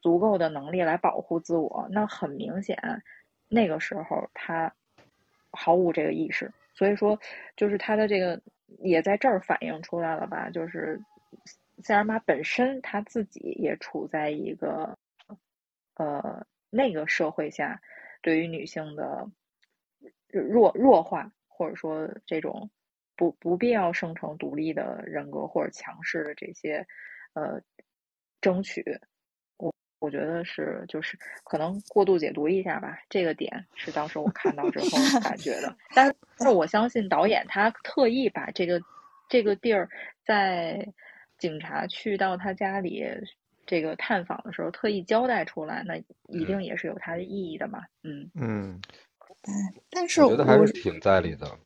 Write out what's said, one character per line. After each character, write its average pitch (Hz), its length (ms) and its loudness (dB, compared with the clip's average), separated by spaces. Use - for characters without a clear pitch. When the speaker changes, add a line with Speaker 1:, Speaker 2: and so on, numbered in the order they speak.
Speaker 1:
足 175 180 4
够 208 200 4
的 165 100 2
能 147 240 -6
力 185 80 0
来 165 160 2
保 - 240 0
护 - 180 -4
自 170 180 -4
我。 - 340 -2
那 208 160 0
很 165 240 -6
明 170 320 -6
显， - 160 -6
那 214 220 4
个 156 100 -2
时 - 160 -6
候 165 380 -4
他 165 400 -4
毫 - 220 4
无 175 180 4
这 156 100 0
个 156 100 0
意 160 180 -2
识。 - 200 -6
所 196 140 4
以 208 80 2
说， 214 220 2
就 208 120 2
是 202 80 0
他 214 180 0
的 214 140 4
这 202 100 2
个 180 220 0
也 170 240 4
在 202 160 2
这 269 100 4
儿 208 120 4
反 - 220 -2
映 156 200 -6
出 170 180 -6
来 165 160 -2
了 160 100 -4
吧， - 220 -6
就 170 180 -6
是 165 320 -6
塞 214 120 0
尔 208 100 6
玛 220 160 -2
本 151 220 2
身 254 380 0
她 208 220 -4
自 220 240 -4
己 - 140 -18
也 151 180 -2
处 - 320 -10
在 151 220 -2
一 151 240 -6
个， 160 420 -6
呃， - 500 -6
那 247 200 2
个 156 160 -4
社 156 240 0
会 156 200 -4
下 - 280 -6
对 160 160 2
于 165 100 0
女 165 160 -8
性 156 320 -10
的 147 320 -6
弱， 190 460 6
弱 214 280 8
化， 165 300 -6
或 - 200 -6
者 - 60 -10
说 156 340 -6
这 160 160 -4
种 - 300 -8
不， 170 240 2
不 175 160 0
必 240 140 2
要 190 220 2
生 170 220 -4
成 156 240 -10
独 143 160 -6
立 156 180 -2
的 - 320 -6
人 147 280 -6
格 147 160 -4
或 156 160 0
者 - 80 -6
强 - 320 -14
势 160 180 -2
的 147 140 -8
这 - 160 -12
些， 160 340 -6
呃， - 280 -6
争 185 220 2
取。 - 220 -8
我， 165 180 -6
我 156 100 -6
觉 143 160 -6
得 170 200 -4
是， 156 440 -8
就 156 140 -8
是 - 160 -10
可 - 160 -6
能 180 300 -4
过 202 160 6
度 190 120 4
解 156 140 0
读 147 180 -2
一 185 140 2
下 180 160 -4
吧， - 180 -10
这 190 160 0
个 156 100 0
点 - 400 -8
是 - 160 -10
当 151 180 -4
时 156 120 -8
我 - 100 2
看 - 240 -2
到 - 160 0
之 - 80 -4
后 - 80 0
感 - 160 -2
觉 - 140 -6
的。 - 220 -8
Speaker 2:
<laughs> - 100 -20
Speaker 1:
但 269 220 6
是 254 100 4
我 185 160 6
相 214 240 2
信 214 200 -2
导 160 180 4
演 214 220 4
他 208 200 2
特 - 240 4
意 240 240 2
把 - 220 -8
这 185 120 0
个， 175 160 0
这 247 140 6
个 202 140 4
地 226 160 0
儿 202 160 2
在 190 640 2
警 156 200 -4
察 156 300 -4
去 208 280 -4
到 190 200 0
他 190 160 -4
家 196 260 -2
里 180 260 -4
这 170 160 0
个 160 140 -4
探 190 280 -2
访 - 200 -8
的 202 80 -12
时 170 100 -6
候 170 80 -2
特 - 180 -4
意 202 140 -2
交 226 240 2
代 214 180 0
出 160 200 -8
来， - 200 -8
那 170 120 -8
一 165 160 -4
定 190 180 -2
也 - 140 -6
是 - 100 -6
有 - 140 -6
它 165 160 -8
的 180 80 -6
意 185 260 -6
义 156 80 -10
的 - 80 -6
嘛。 - 140 -10
Speaker 3:
嗯。 147 300 -12
Speaker 1:
嗯。 165 60 -8
Speaker 3:
嗯。 101 400 -4
Speaker 2:
对， 202 120 -8
但 349 180 -2
是 320 140 6
我 262 60 12
Speaker 4:
我 214 40 8
觉 233 40 4
得 151 80 4
还 208 140 10
是 208 140 8
挺 80 280 -4
在 95 200 6
理 85 140 -2
的。 71 120 -12